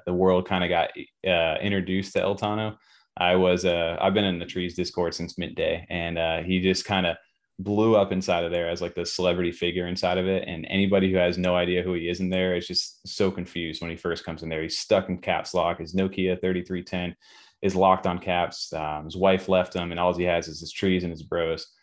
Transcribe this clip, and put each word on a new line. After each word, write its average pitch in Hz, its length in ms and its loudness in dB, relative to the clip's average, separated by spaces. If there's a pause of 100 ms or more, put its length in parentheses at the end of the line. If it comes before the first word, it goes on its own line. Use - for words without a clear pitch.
the 90 80 -2
world 92 360 4
kinda 90 180 0
got, 85 220 2 (380)
uh, 82 340 2
introduced 95 520 -2
to 95 80 0
El 98 140 0
Tano. 107 400 -4 (400)
I 90 220 4
was, 90 260 4
uh, 85 380 2
I've 98 120 4
been 104 120 4
in 90 140 0
the 85 60 -8
Trees 90 300 -6
Discord 87 380 -2
since - 240 -8
midday, 82 520 -2
and, 85 280 -4
uh, 82 260 0
he 92 160 2
just 92 240 2
kinda 90 340 0 (420)
blew 104 360 4
up 98 160 4
inside 92 320 0
of 85 80 -4
there 85 160 0
as, 87 140 -4
like, 87 140 -6
the 85 100 -4
celebrity 87 460 0
figure 87 340 -2
inside 90 320 0
of 92 80 0
it. 95 220 0
And 80 200 -8
anybody 95 440 4
who 92 60 2
has 87 200 4
no 90 180 2
idea 90 280 2
who 92 100 -2
he 85 160 -2
is 90 100 -4
in 92 120 -2
there 92 240 2
is 87 100 -2
just - 420 -8
so 98 220 0
confused 87 500 -6
when 85 120 -6
he 82 40 -8
first 82 300 -6
comes 80 160 -8
in 82 80 -8
there. 80 140 -4
He's 80 160 -6
stuck 98 280 2
in 90 120 -4
caps - 340 -2
lock. 85 260 0
His 82 140 -10
Nokia 92 480 0
thirty-three 92 420 -2
ten 87 320 -6 (460)
is 92 140 0
locked 92 320 6
on 87 100 0
caps. 87 560 -4
Um, 78 320 -6
his 80 100 -12
wife 95 320 2
left 92 280 2
him, 87 160 -4
and 85 80 -4
all 90 160 4
he 87 80 -2
has 85 240 0
is 78 140 -12
his 82 100 -12
trees 92 320 0
and 87 80 -4
his 80 100 -12
bros. 82 460 -4 (160)